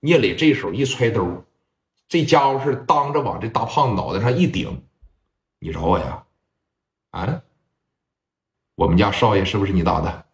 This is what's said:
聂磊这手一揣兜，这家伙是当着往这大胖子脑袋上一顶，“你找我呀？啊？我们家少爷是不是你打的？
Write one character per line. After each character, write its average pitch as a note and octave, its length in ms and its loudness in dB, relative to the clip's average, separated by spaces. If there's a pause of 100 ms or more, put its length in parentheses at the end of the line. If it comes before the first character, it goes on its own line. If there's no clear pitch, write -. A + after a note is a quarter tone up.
聂 D#3+ 180 4
磊 A2 180 0
这 D3+ 180 4
手 - 180 -6
一 B2 120 -2
揣 B2 260 0
兜， F2 340 -2 (640)
这 E3 160 2
家 E3+ 280 4
伙 C3+ 100 -2
是 C3+ 140 -2 (100)
当 C#3+ 260 2
着 D3 80 0
往 G#2+ 200 -6
这 A2+ 80 -8
大 - 160 -4
胖 C#3 260 0
子 G2+ 60 -2
脑 F2 180 -4
袋 G2 60 -2
上 A#2+ 120 0
一 F3 140 2
顶 D#2+ 400 -6 (720)
，“你 E2 140 -10
找 D2+ 100 -8
我 F2+ 160 0
呀？ - 260 -8 (840)
啊？ A#2+ 320 -6 (1300)
我 F2 100 2
们 E2 100 4
家 G2+ 140 4
少 G#2+ 240 2
爷 F#2+ 100 2
是 G2 140 -2
不 G2 80 0
是 F#2+ 60 -4
你 F2+ 100 0
打 E2+ 180 0
的？ D#2 340 -8